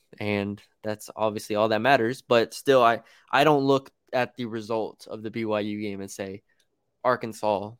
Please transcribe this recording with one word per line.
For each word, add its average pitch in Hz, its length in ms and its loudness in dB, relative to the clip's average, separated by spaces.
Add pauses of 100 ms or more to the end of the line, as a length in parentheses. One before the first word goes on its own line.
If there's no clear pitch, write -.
(200)
and 101 420 -4 (220)
that's 107 320 -8
obviously 107 400 -4
all 110 140 2
that 107 120 0
matters. 127 400 2
But 117 320 2
still, 135 300 4
I, 117 200 2 (280)
I 139 140 4
don't 147 180 6
look 135 280 2 (200)
at 123 240 -2
the 123 100 -8
result 110 640 -6
of 110 140 -12
the 110 80 -8
B 113 140 -6
Y 107 160 0
U 104 200 -6
game 98 200 -8
and 98 100 -12
say, 98 300 -12 (600)
"Arkansas 107 760 -2